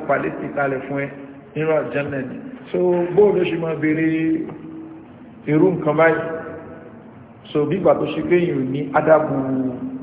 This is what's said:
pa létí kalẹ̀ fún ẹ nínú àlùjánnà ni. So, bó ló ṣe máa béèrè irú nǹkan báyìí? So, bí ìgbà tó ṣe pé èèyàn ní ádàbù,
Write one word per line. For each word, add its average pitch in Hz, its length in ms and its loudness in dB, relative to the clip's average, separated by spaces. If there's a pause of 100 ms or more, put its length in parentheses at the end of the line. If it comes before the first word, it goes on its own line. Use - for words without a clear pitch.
pa 139 140 2
létí 139 340 -4
kalẹ̀ 135 300 -2
fún 139 180 -6
ẹ 139 80 -4 (440)
nínú 156 200 0
àlùjánnà 143 460 -2
ni. 123 180 -6 (300)
So, - 120 -4 (380)
bó 202 160 2
ló 175 120 2
ṣe 165 140 -2
máa 160 180 -4
béèrè 156 320 0 (1400)
irú 156 260 6
nǹkan 151 260 0
báyìí? 160 240 6 (1200)
So, 147 220 0
bí 147 120 0
ìgbà 165 160 6
tó - 120 0
ṣe - 160 -2
pé 175 140 4
èèyàn 143 360 2
ní 143 220 -2
ádàbù, 151 420 4 (680)